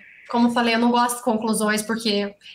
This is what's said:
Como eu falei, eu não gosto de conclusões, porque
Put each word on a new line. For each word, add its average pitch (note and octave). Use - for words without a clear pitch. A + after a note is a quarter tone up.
Como A#3+
eu A#3
falei, A#3
eu A3+
não A#3+
gosto A#3+
de -
conclusões, G#3+
porque G3+